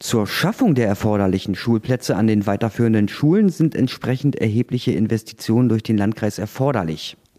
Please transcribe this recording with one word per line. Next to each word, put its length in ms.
Zur 260
Schaffung 480
der 140
erforderlichen 680
Schulplätze 640
an 100
den 200
weiterführenden 600
Schulen 420
sind 280
entsprechend 580
erhebliche 560
Investitionen 800
durch 160
den 120
Landkreis 440
erforderlich. 760